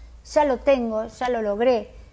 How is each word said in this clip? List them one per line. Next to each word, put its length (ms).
ya 180
lo 140
tengo, 480
ya 240
lo 120
logré. 540